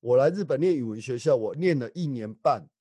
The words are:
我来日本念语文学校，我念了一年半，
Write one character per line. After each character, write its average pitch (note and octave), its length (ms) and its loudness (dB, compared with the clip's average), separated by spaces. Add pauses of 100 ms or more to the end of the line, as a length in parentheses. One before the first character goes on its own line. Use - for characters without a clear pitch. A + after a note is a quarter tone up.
我 A#2 160 2
来 C#3 140 6
日 G3 120 -6
本 C3+ 160 -2
念 F3 160 2
语 C3+ 80 -2
文 A2 180 -6
学 B2 160 -6
校， C#3 200 2
我 A2 180 -2
念 E3 240 0
了 A#2+ 140 -6
一 E3+ 160 -6
年 A2 260 -8
半， A#2+ 340 -2 (120)